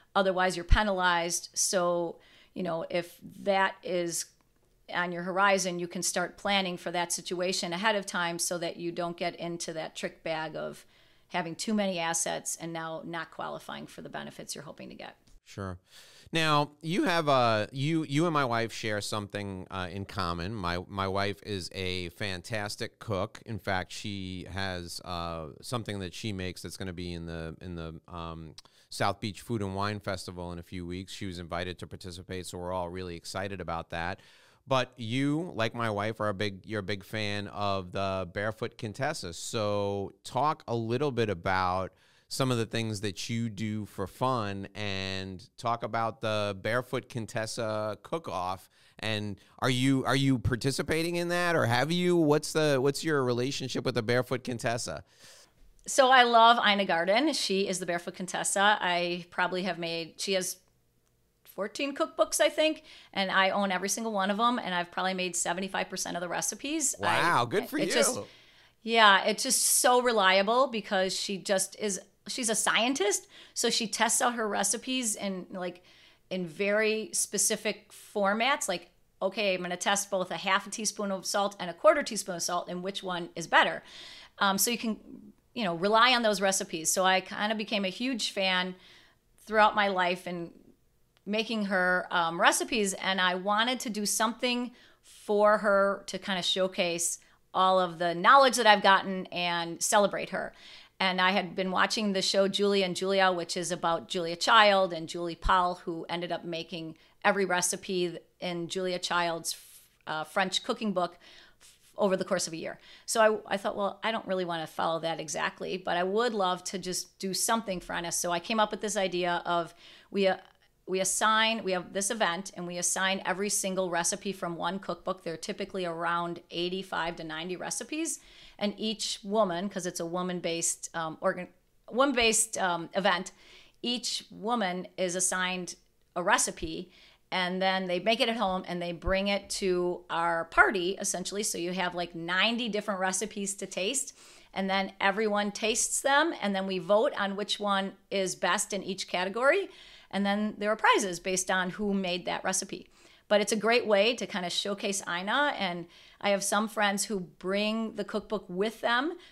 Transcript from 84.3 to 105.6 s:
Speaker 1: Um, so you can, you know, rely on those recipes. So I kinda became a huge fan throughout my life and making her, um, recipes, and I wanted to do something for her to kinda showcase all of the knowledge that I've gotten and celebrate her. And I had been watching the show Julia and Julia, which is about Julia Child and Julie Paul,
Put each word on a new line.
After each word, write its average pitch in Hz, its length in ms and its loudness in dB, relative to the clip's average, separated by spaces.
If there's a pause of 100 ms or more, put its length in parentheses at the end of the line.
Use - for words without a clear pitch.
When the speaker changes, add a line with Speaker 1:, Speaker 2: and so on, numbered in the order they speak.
Speaker 1:
Um, 196 200 4
so 240 140 2
you 220 60 0
can, 220 200 -2 (560)
you 240 80 -4
know, 175 140 0
rely 220 380 6
on 240 80 2
those 208 180 4
recipes. 190 500 0
So 190 140 2
I 190 160 6
kinda 208 340 -2
became 208 300 -2
a 190 60 -2
huge 240 420 -4
fan 185 420 0 (720)
throughout 214 300 6
my 208 100 4
life 180 400 2
and 175 240 -8 (760)
making 214 400 -2
her, 180 440 2
um, 170 280 -2
recipes, 226 560 4
and 190 240 0
I 185 160 4
wanted 208 460 0
to 247 100 -6
do 208 140 -4
something 240 680 -2 (280)
for 208 580 2
her 196 480 2
to 190 120 -8
kinda 185 240 -4
showcase 185 760 0 (360)
all 185 260 6
of 170 180 -2
the 170 160 2
knowledge 247 420 8
that 233 100 4
I've 202 160 8
gotten 190 440 4
and 170 560 -2
celebrate 208 480 2
her. - 220 -6 (480)
And 185 200 2
I 185 100 6
had 180 260 0
been 185 140 0
watching 196 420 2
the 190 80 2
show 196 260 4
Julia 202 380 2
and 180 100 -2
Julia, 190 380 4
which 170 240 -4
is 175 160 -2
about 165 360 -2
Julia 170 280 -4
Child 196 560 8
and 160 160 -6
Julie 170 260 -6
Paul, 180 420 2